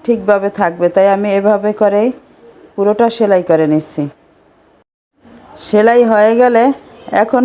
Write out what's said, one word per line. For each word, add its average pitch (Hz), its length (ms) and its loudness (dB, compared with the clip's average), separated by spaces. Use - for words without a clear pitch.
ঠিকভাবে 202 460 -2
থাকবে, 175 360 -2
তাই 196 200 2
আমি 202 140 -4
এভাবে 202 320 0
করেই 208 280 0
পুরোটা 208 340 0
সেলাই 196 320 0
করে 160 240 2
নিচ্ছি। 151 300 -4
সেলাই 214 340 4
হয়ে 220 300 2
গেলে 240 220 2
এখন 240 220 -2